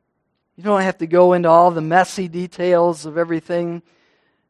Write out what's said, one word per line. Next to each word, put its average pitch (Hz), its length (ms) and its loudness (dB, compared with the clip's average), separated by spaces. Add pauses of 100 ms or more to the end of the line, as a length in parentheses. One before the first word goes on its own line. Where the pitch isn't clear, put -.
(560)
You 170 80 -20
don't 202 180 0
have 190 160 -4
to 165 100 -6
go 180 260 4
into 175 140 0
all 170 220 6
the 165 120 -2
messy 180 460 -2
details 175 800 -2
of 156 140 -8
everything, 170 640 -6 (680)